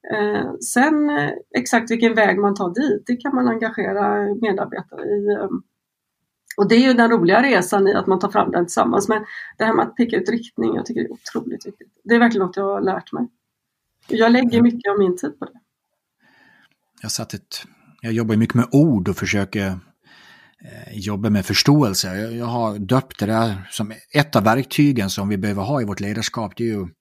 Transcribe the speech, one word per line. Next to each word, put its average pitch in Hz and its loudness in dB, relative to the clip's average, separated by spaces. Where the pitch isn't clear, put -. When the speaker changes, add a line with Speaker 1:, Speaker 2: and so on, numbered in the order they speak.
Speaker 1:
Eh, 208 -2
sen, 294 2
eh, 285 -2
exakt 233 -2
vilken 233 2
väg 196 2
man 202 2
tar 180 -4
dit, 277 -2
det 247 -2
kan 269 -4
man 254 2
engagera 208 -2
medarbetare 202 -4
i, 208 -2
ehm, 190 -4
och 202 2
det 226 6
är 254 6
ju 254 4
den 233 4
roliga 202 4
resan 196 2
i 196 4
att 196 0
man 190 2
tar 202 -2
fram 202 0
den 175 0
tillsammans. - 0
Men - -2
det 220 -2
här 226 0
med 226 2
att 226 -14
peka 233 0
ut - -2
riktning, 233 -4
jag - -6
tycker 233 -6
det - -4
är - -12
otroligt - -10
viktigt. - -20
Det 226 2
är 233 4
verkligen 226 2
något 185 -8
jag 196 -4
har 196 -4
lärt 185 -4
mig. 240 -6
Jag 226 4
lägger 240 4
Speaker 2:
Mm. 233 6
Speaker 1:
mycket 233 2
av 202 0
min 180 2
tid - -8
på - -10
det. - -18
Speaker 2:
Jag 107 -10
satt - -8
ett, - -12
jag 113 -4
jobbar 113 0
ju 107 4
mycket 113 2
med 120 4
ord 135 4
och 92 -2
försöker, 101 -2
eh, - -16
jobba 104 -4
med 104 2
förståelse. 104 2
Jag, 113 -8
jag 120 -8
har 113 -2
döpt 123 -2
det 104 0
där 110 0
som 110 -8
ett 147 0
av 110 4
verktygen 123 2
som 98 -4
vi 104 -2
behöver 98 -4
ha 135 -2
i 110 -4
vårt 101 -6
ledarskap. 104 -6
Det 117 -4
är 113 -2
ju 92 -6